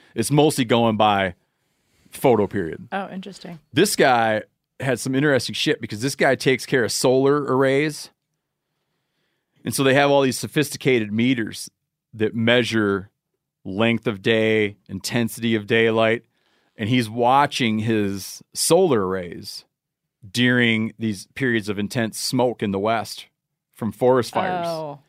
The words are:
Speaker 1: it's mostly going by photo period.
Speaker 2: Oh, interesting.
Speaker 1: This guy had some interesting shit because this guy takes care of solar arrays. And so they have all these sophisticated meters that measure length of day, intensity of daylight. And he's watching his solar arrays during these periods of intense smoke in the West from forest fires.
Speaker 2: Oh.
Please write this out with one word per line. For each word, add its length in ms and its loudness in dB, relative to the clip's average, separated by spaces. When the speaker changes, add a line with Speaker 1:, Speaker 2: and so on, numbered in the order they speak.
Speaker 1:
it's 180 -4
mostly 340 4
going 320 2
by 380 2
photo 360 2
period. 440 -8
Speaker 2:
Oh, 180 -8
interesting. 500 -16
Speaker 1:
This 220 2
guy 480 4
had 200 -2
some 160 -6
interesting 400 0
shit 260 -2
because 200 -10
this 140 -4
guy 200 2
takes 300 0
care 180 0
of 80 -2
solar 500 2
arrays. 680 0
And 100 -6
so 100 0
they 100 4
have 160 4
all 120 6
these 180 0
sophisticated 720 -2
meters 580 -2
that 220 -4
measure 720 2
length 440 -2
of 140 -4
day, 560 0
intensity 680 -4
of 120 -4
daylight. 560 2
And 120 -4
he's 200 0
watching 720 0
his 640 -4
solar 540 2
arrays 580 -10
during 680 2
these 380 -6
periods 340 -2
of 100 -6
intense 400 -4
smoke 440 -2
in 80 -2
the 80 -2
West 480 -4
from 200 -6
forest 420 2
fires. 340 -4
Speaker 2:
Oh. 420 -8